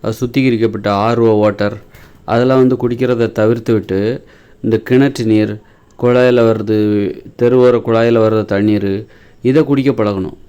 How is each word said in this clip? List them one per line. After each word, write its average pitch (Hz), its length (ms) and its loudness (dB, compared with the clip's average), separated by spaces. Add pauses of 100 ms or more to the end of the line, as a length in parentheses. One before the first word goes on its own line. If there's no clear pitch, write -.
அது 110 160 -6
சுத்திகரிக்கப்பட்ட 113 720 -2 (100)
ஆர் 117 220 0
ஓ 113 160 4
வாட்டர், 104 400 0 (480)
அதெல்லாம் 127 380 0
வந்து 127 140 2
குடிக்கிறத 120 560 -2
தவிர்த்து 113 400 0
விட்டு, 98 260 -2 (640)
இந்த 113 220 -2
கிணற்று 131 400 0
நீர், 107 280 2 (460)
குழாயில 123 500 2
வர்றது, 110 300 0 (600)
தெருவோர 123 420 4
குழாயில 113 440 2
வர்ற 110 200 2
தண்ணீர், 101 480 -2 (520)
இதை 135 200 2
குடிக்க 135 280 0
பழகணும். 104 440 -4 (120)